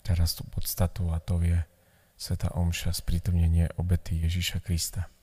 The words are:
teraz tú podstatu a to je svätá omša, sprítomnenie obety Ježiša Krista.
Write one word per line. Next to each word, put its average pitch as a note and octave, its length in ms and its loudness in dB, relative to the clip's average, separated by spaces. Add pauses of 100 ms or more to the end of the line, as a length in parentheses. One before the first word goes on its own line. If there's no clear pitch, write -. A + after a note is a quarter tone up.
teraz E2+ 320 0
tú - 160 -10
podstatu - 640 -2
a E2 80 -2
to F2 240 0
je E2+ 160 4 (560)
svätá - 400 -4
omša, E2+ 320 0
sprítomnenie E2+ 880 2
obety E2+ 480 0
Ježiša E2+ 400 -2
Krista. E2+ 400 -4 (180)